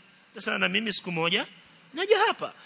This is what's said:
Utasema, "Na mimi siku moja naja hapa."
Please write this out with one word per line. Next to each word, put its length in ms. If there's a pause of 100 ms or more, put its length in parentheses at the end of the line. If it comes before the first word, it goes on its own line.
(320)
Utasema, 260
"Na 100
mimi 240
siku 200
moja 340 (480)
naja 240
hapa." 340 (140)